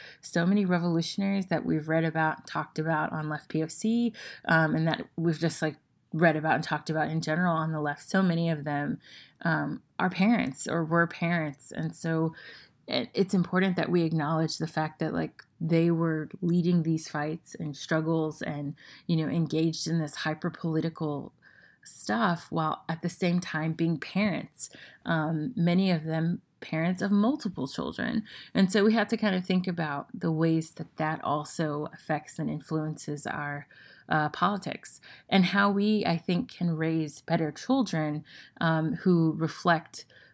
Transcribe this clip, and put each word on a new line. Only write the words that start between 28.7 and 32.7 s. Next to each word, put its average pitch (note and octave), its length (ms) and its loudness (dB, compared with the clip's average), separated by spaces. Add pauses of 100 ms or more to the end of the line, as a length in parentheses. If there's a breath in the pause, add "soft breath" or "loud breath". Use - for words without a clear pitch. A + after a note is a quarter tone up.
so G3+ 140 4
we G#3+ 80 6
have A3 160 2
to A#3 80 -2
kind G#3 180 2
of F#3 100 -2
think F#3 220 2
about D#3+ 460 -4
the E3+ 200 -2
ways D#3+ 400 2
that - 240 -14
that D#3 280 -2
also D3+ 720 -2
affects - 440 -6
and D3+ 120 -2
influences D#3 760 -6